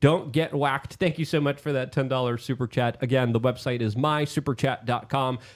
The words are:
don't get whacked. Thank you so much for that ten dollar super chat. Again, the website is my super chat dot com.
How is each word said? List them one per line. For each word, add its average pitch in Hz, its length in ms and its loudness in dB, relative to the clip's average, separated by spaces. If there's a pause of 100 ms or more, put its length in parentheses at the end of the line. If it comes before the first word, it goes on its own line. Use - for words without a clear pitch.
don't 147 320 4
get 160 220 0
whacked. 139 400 -2
Thank 170 240 0
you 160 80 -2
so 156 140 2
much 143 180 0
for 151 140 -4
that 131 200 -2
ten 135 160 0
dollar 123 300 0
super 127 280 -2
chat. 120 360 0
Again, 123 300 2
the 113 80 2
website 123 400 0
is 110 160 0
my 151 280 2
super 143 300 -2
chat 123 320 -2
dot 120 240 -2
com. 127 300 -2 (160)